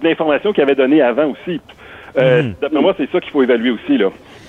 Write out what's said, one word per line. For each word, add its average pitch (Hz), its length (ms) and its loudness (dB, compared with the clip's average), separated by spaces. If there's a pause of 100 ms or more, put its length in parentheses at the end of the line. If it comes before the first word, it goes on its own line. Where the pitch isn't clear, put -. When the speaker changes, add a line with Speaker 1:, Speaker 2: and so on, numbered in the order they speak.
Speaker 1:
de 151 80 0
l'information 156 440 -2
qu'il 175 100 0
avait 139 140 2
donnée 139 260 2
avant 123 240 0
aussi. 147 340 -8 (580)
Euh, 127 240 2
Speaker 2:
Mhm. 113 180 -4
Speaker 1:
d'après 147 200 -2
moi, 180 160 2
c'est 143 140 -4
ça 180 100 -2
qu'il - 100 -16
faut 143 120 0
évaluer 120 280 2
aussi, 123 280 -2
là. 98 100 0 (400)